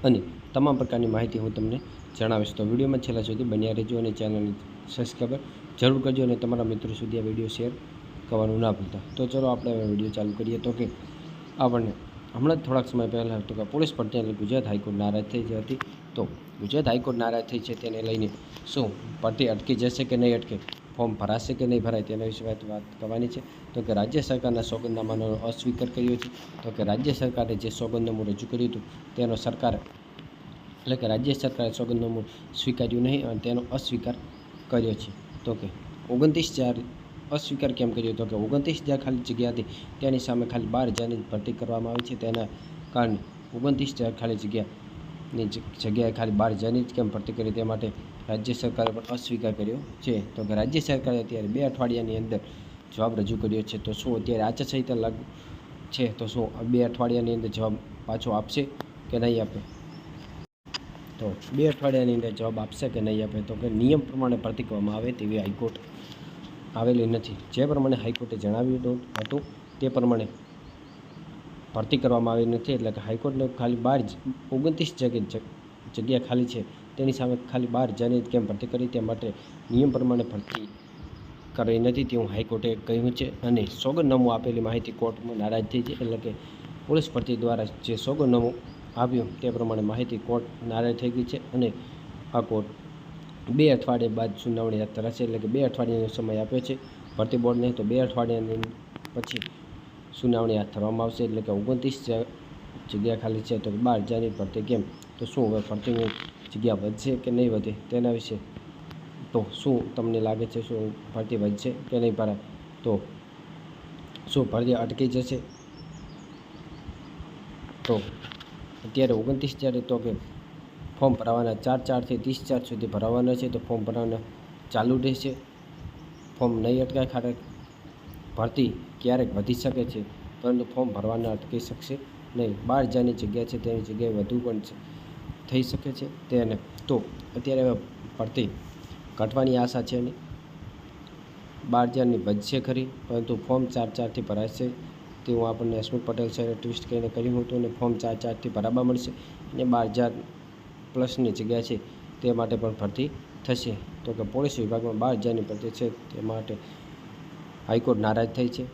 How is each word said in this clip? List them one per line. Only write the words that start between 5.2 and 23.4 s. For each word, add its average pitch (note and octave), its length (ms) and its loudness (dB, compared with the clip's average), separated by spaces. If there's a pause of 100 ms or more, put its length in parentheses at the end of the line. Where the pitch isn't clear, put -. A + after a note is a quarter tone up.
જરૂર C3 220 6
કરજો C3 220 4
અને A#2+ 120 6
તમારા A#2 280 0
મિત્રો A2 300 -2
સુધી A2+ 260 -4
આ - 20 -2
વીડિયો A2 260 0
શેર A#2 240 -2 (580)
કરવાનું A2 300 4
ના A2+ 120 6
ભૂલતા. G2 280 -2 (160)
તો B2+ 120 2
ચલો C3 200 2
આપણે B2 260 2
હવે A2 120 2
વીડિયો G#2 240 2
ચાલુ G#2 280 0
કરીએ. A2+ 200 0
તો A#2+ 140 0
કે A#2 160 0 (720)
આપણને A#2+ 320 4 (440)
હમણાં D3+ 220 4
જ - 80 -6
થોડાક B2+ 220 2
સમય A#2+ 200 2
પહેલાં A2+ 320 0
હતું G#2 180 -6
કે A2 60 -2
પોલીસ D3+ 320 0
ભરતી A#2 240 0
અંગે A2 140 0
ગુજરાત G#2+ 320 0
હાઈકોર્ટ G#2 320 0
નારાજ G#2 260 2
થઈ A#2 200 -2
ગઈ A2+ 120 -2
હતી. C3 240 -4 (360)
તો A2+ 80 0 (360)
ગુજરાત B2+ 280 2
હાઈકોર્ટ A#2+ 300 4
નારાજ A#2 260 2
થઈ A#2+ 160 -4
છે, A#2 140 -6
તેને A2+ 280 -4
લઈને A2 280 2 (380)
શું A#2 240 0 (300)
ભરતી A2+ 260 2
અટકી A2 280 2
જશે B2 280 2
કે B2 140 2
નહીં A#2+ 180 8
અટકે, A#2 200 -2 (400)
ફોર્મ A#2 200 2
ભરાશે A2 380 0
કે B2 120 0
નહીં A#2+ 180 4
ભરાય, A2+ 180 2
તેના A2 240 -2
વિશે A2 200 -4
વાત, G#2+ 200 -4
વાત G#2 160 -6 (180)
કરવાની A2+ 280 0
છે. B2+ 140 -4 (320)